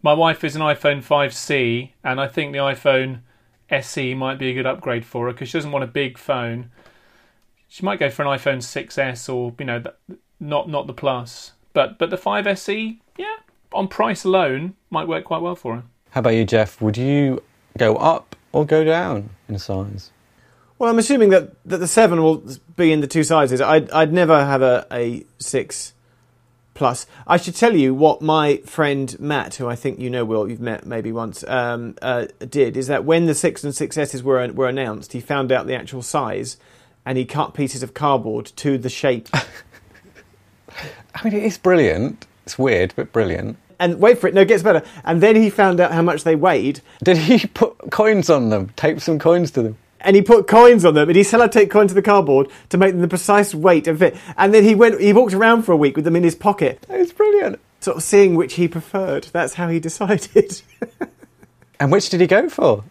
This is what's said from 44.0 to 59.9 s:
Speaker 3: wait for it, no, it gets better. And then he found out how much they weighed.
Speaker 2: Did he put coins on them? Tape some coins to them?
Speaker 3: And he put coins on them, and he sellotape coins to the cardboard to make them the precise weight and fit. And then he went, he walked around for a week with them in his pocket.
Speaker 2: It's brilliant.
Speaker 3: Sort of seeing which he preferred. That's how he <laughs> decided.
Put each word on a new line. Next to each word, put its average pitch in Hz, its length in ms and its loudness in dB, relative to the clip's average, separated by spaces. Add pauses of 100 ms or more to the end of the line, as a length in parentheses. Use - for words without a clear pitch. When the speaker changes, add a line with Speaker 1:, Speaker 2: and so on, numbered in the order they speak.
Speaker 3:
wait 240 180 6
for 185 80 0
it, 147 60 0
no, 196 80 4
it 190 80 6
gets 196 140 2
better. 175 200 2 (220)
And 165 160 0
then 220 160 6
he 220 120 4
found 190 300 2
out 175 140 2
how 165 80 0
much 165 240 -2
they 165 100 4
weighed. 139 460 0 (220)
Speaker 2:
Did 180 140 4
he 180 300 2
put - 440 -4
coins 214 380 2
on 131 200 4
them? 101 260 -2
Tape 156 240 -2
some 160 200 -2
coins 170 320 2
to 127 100 -2
them? 107 160 -6 (240)
Speaker 3:
And 196 140 4
he 202 60 8
put 214 260 6
coins 233 380 8
on 160 80 6
them, 151 160 4
and 170 60 4
he 196 80 8
sellotape 220 480 4
coins 208 180 4
to 180 60 -4
the 202 80 4
cardboard 143 460 4 (200)
to 175 80 0
make 190 140 4
them 175 100 -2
the 175 60 0
precise 202 480 0
weight 160 320 2
and 160 100 -2
fit. 160 180 2 (220)
And 196 160 4
then 214 100 8
he 214 120 6
went, 226 260 4
he 208 120 6
walked 214 200 4
around 226 300 4
for 196 80 0
a 165 60 4
week 143 180 2
with 156 100 -2
them 170 100 2
in 175 60 2
his 170 140 2
pocket. 196 540 -2
Speaker 2:
It's 370 220 -2
brilliant. 415 480 0 (200)
Speaker 3:
Sort - 180 -4
of 165 60 -8
seeing 196 320 4
which 160 180 0
he 175 140 0
preferred. 165 640 -6
That's 165 240 -4
how 175 120 -4
he 165 120 -2
<laughs> 165 100 -8
decided. - 720 -2 (1160)